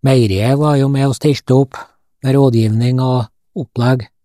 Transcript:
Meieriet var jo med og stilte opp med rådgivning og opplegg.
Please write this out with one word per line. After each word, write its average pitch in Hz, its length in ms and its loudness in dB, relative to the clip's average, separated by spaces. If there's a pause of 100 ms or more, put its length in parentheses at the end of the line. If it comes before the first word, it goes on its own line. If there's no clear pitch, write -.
Meieriet 123 560 2
var 151 160 0
jo 139 140 0
med 139 180 0
og 131 80 -2
stilte 139 400 0
opp 135 200 0 (480)
med 135 120 0
rådgivning 120 640 2
og 127 280 -2 (280)
opplegg. 123 540 -4 (160)